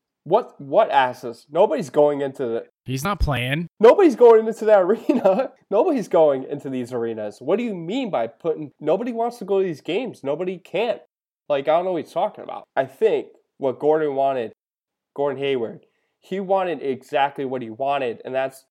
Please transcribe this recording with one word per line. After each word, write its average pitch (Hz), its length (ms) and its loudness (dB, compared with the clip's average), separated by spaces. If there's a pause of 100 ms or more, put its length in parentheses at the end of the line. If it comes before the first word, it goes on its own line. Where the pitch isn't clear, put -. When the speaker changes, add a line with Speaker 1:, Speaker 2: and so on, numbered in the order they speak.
(260)
Speaker 1:
What, 208 360 -2
what 151 300 0
asses? 127 580 0
Nobody's 156 400 0
going 147 320 4
into 135 240 -6
the 113 200 -4 (200)
Speaker 2:
He's 131 180 -6
not 202 160 -4
playing. 139 480 -2 (120)
Speaker 1:
Nobody's 294 360 6
going 226 320 8
into 220 180 -6
that 208 160 6
<laughs> - 0 -
arena. 226 680 0 (200)
Nobody's 240 360 2
going 147 360 4
into 139 260 -10
these 127 240 -6
arenas. 113 460 -6
What 160 180 -2
do 240 60 -4
you 226 100 -6
mean 190 380 -6
by 117 160 -2
putting, 151 520 -8
nobody 190 320 -2
wants 233 260 -6
to 202 80 -12
go 196 140 0
to 190 60 0
these 160 160 -8
games. 196 420 -8
Nobody 175 360 -6
can't. 214 420 -4 (460)
Like, 143 200 -2
I 156 40 2
don't 175 140 2
know 185 80 -2
what 151 100 -4
he's - 100 -16
talking 180 300 -6
about. - 220 -14 (100)
I 135 100 0
think 160 420 0 (300)
what 131 220 -4
Gordon 151 340 2
wanted, 135 380 -2 (640)
Gordon 139 260 -4
Hayward, 123 440 -4 (340)
he 190 200 -8
wanted 185 440 -2
exactly 139 600 -4
what 127 180 -6
he 113 60 -10
wanted, 131 540 -4
and 127 120 -10
that's 131 360 -6